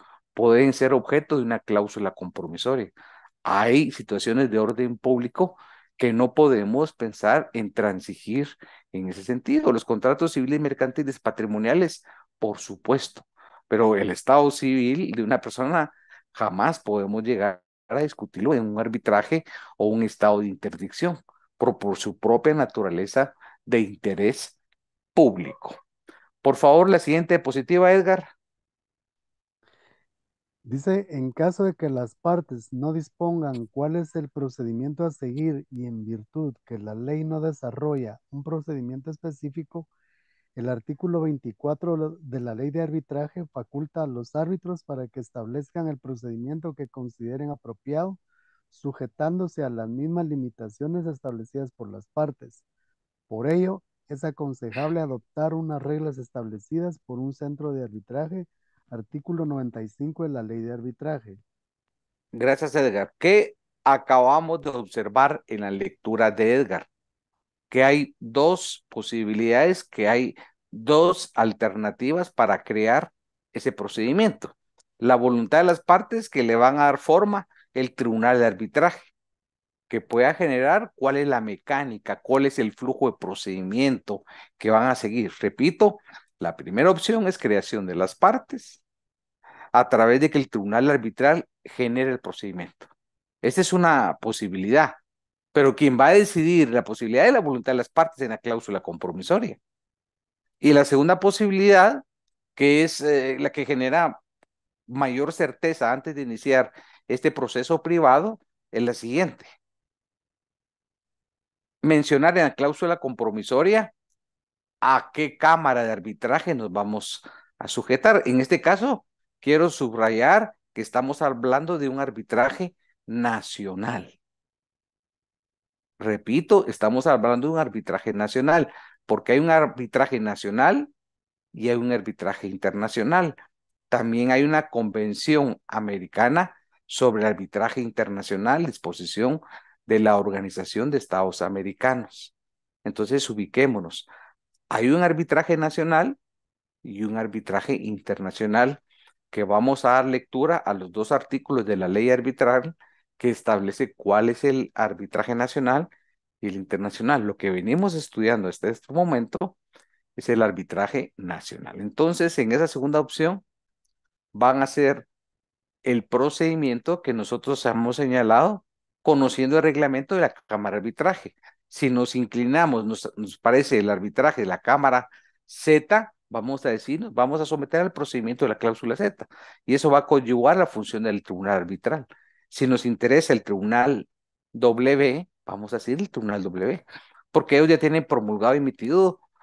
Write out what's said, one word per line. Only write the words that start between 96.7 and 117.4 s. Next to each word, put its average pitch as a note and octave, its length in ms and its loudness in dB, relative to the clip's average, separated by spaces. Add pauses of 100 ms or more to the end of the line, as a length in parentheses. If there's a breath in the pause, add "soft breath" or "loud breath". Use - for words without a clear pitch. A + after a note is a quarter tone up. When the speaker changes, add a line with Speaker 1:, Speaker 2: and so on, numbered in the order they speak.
Speaker 1:
la A#2 140 2
posibilidad A#2 420 2
es B3 60 6
la B3+ 80 4
voluntad C3+ 320 -2
de B2 60 2
las A#2+ 120 -4
partes D#3+ 320 2
en B2 80 -4
la A2 80 -8
cláusula A2+ 420 -6
compromisoria. F#2 800 -4 (1000)
Y D3 140 6
la C#3+ 140 8
segunda D3+ 340 4
posibilidad, G3 840 6 (520)
que D3 300 6
es, - 180 -4
eh, C3+ 360 2
la C#3+ 120 -2
que C#3+ 160 -6
genera C#3 540 0 (640)
mayor C3+ 460 -4
certeza D3 600 -2
antes C3+ 220 -8
de C#3 80 -8
iniciar B2+ 500 0 (360 soft breath)
este B2 220 0
proceso B2+ 520 -4
privado, E3 580 4 (300)
es A2+ 120 -2
la A#2+ 120 -2
siguiente. C3 500 -4 (2500)
Mencionar D3+ 560 4
en E3 60 6
la C#3 100 0
cláusula E3+ 440 0
compromisoria C3 920 0 (880)
a C3 320 2
qué D3+ 240 -4
cámara D#3 460 4
de A2+ 80 0
arbitraje A2+ 640 -2
nos A2+ 160 -6
vamos G#2 520 -6 (360 loud breath)